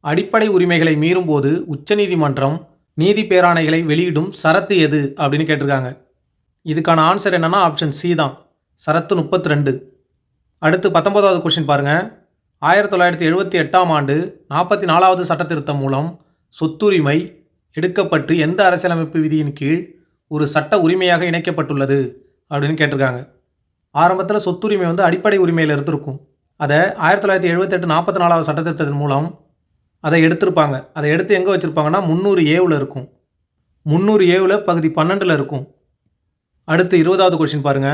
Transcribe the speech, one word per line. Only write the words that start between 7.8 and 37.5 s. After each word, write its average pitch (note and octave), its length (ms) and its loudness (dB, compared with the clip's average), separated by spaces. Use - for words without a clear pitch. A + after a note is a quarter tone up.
சி F3 160 -4
தான், C#3+ 200 -2
சரத்து E3 360 -2
முப்பத்திரெண்டு. D3 560 0
அடுத்து F3 280 2
பத்தொன்பதாவது F#3+ 500 2
கொஸ்டின் E3 300 -2
பாருங்க. C#3+ 220 0
ஆயிரத்தி G3+ 300 2
தொள்ளாயிரத்தி F3 360 0
எழுபத்தி F3+ 300 -2
எட்டாம் E3+ 340 2
ஆண்டு C#3+ 220 0
நாற்பத்தி F3+ 360 -2
நாலாவது F3+ 380 4
சட்ட E3+ 200 -2
திருத்தம் C#3+ 380 -4
மூலம் C3+ 240 -2
சொத்துரிமை D#3+ 600 0
எடுக்கப்பட்டு E3 640 -2
எந்த E3 260 0
அரசியலமைப்பு E3+ 560 0
விதியின் D3+ 320 -2
கீழ் D3+ 280 -2
ஒரு D3+ 180 -2
சட்ட D3+ 320 0
உரிமையாக F3 440 2
இணைக்கப்பட்டுள்ளது D3+ 720 -2
அப்படின்னு D3 280 -2
கேட்டிருக்காங்க. C3+ 420 0
ஆரம்பத்துல G#3 500 0
சொத்துரிமை F#3 420 -2
வந்து E3+ 200 0
அடிப்படை G3 320 0
உரிமையில E3 380 2
இருந்திருக்கும். C#3+ 420 -6
அதை D3 200 2
ஆயிரத்தி G3 280 2
தொள்ளாயிரத்தி F#3 280 0
எழுபத்தெட்டு F3 400 0
நாற்பத்தி F3+ 300 0
நாலாவது E3+ 260 2
சட்ட D3+ 140 -2
திருத்தத்தின் D3 400 -4
மூலம் D3 260 -2
அதை D#3+ 160 2
எடுத்திருப்பாங்க. D#3+ 560 2
அதை D3 180 -4
எடுத்து E3+ 240 0
எங்க F#3 160 0
வச்சிருப்பாங்கன்னா, E3 540 0
முந்நூறு F3 460 0
ஏவுல E3+ 260 2
இருக்கும். C3+ 300 -6
முந்நூறு F#3+ 420 2
ஏவுல F#3 340 2
பகுதி E3+ 280 0
பன்னெண்டுல F3 440 0
இருக்கும். C#3 300 -6
அடுத்து F3+ 300 2
இருபதாவது F#3 400 2
கொஸ்டின் D3+ 280 -2